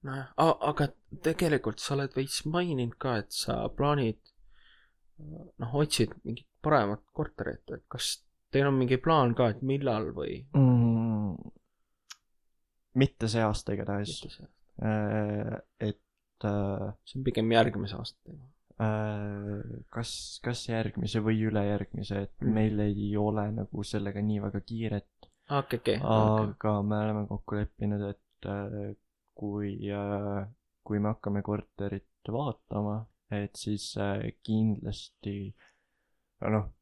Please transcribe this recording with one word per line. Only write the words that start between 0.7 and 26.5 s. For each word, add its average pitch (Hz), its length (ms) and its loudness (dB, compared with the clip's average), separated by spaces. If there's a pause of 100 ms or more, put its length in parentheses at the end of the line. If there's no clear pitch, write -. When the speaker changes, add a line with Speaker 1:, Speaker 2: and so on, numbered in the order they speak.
Speaker 1:
tegelikult 151 580 2
sa - 160 -2
oled 139 200 -2
veits 135 300 -2
maininud 156 540 0
ka, 127 200 0
et - 120 -6
sa - 380 -4
plaanid, 139 500 2 (1000)
noh, 156 560 -10
otsid 143 440 2
mingit - 380 -10
paremat 113 520 2
korterit, - 600 -6
et - 180 -10
kas - 300 -4 (360)
teil 139 140 6
on 139 80 4
mingi 127 240 4
plaan 139 360 6
ka, 120 160 4
et - 120 -4
millal 131 500 0
või? - 360 -4
Speaker 2:
Mm, 117 880 6 (1600)
mitte 127 340 2
see 113 140 2
aasta 104 340 0
igatahes. 101 340 -4
Speaker 1:
Mitte - 240 -12
see - 100 -20
aasta. - 140 -20 (200)
Speaker 2:
Äh, 107 800 -2 (220)
et, 104 200 -2 (400)
äh, 101 480 -2 (160)
Speaker 1:
See - 160 -10
on 131 60 -6
pigem 113 260 2
järgmise 101 440 4
aasta - 260 -10
teema. - 260 -20 (320)
Speaker 2:
äh, 104 1120 -4
kas, - 500 -8
kas 120 260 -4
järgmise 110 560 -2
või 110 140 4 (100)
ülejärgmise, 101 760 -2
et 98 180 -8
Speaker 1:
Mhm. - 120 2
Speaker 2:
meil 107 280 4
ei 104 360 0
ole 104 360 2
nagu 104 320 -4
sellega 101 360 -2
nii 104 220 0
väga 101 180 -2
kiiret. 110 680 -6 (220)
Speaker 1:
Okei, 139 280 -2
okei, - 180 2
okei. - 60 -4
Speaker 2:
Aga 107 800 4